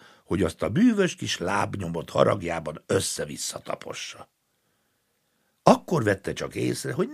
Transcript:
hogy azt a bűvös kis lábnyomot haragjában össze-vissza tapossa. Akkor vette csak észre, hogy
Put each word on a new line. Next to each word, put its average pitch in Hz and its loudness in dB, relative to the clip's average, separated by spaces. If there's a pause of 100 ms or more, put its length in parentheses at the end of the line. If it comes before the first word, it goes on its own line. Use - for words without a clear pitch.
(240)
hogy 90 0
azt - -2
a 82 0
bűvös 196 4
kis - -6
lábnyomot 95 -2
haragjában 80 0
össze-vissza - -4
tapossa. - -12 (1300)
Akkor 190 4
vette 95 0
csak 73 -8
észre, 123 -2
hogy 190 -2